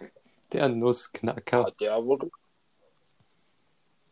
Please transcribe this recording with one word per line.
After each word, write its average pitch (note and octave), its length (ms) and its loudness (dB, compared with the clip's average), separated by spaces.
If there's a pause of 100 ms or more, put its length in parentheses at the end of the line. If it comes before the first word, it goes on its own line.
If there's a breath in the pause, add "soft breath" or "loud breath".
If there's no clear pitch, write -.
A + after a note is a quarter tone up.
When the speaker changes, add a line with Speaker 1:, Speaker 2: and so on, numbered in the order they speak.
(520 loud breath)
Speaker 1:
Der C#3 160 2
Nussknacker. A#2+ 960 0
Speaker 2:
hat - 160 -6
der G#2+ 240 0
wohl C3+ 140 2
ge-, D3+ 120 -6 (1800)